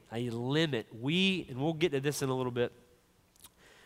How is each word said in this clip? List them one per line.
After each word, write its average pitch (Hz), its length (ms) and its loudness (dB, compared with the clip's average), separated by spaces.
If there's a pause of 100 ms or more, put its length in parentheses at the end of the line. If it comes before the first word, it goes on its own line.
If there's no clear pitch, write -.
(120)
a 120 180 -4
limit. 127 580 0 (120)
We, 175 480 2
and 131 140 -6
we'll 160 120 0
get 156 180 2
to 135 80 0
this 139 200 -2
in 135 100 0
a 131 40 0
little 127 160 -2
bit, 120 220 0 (1120)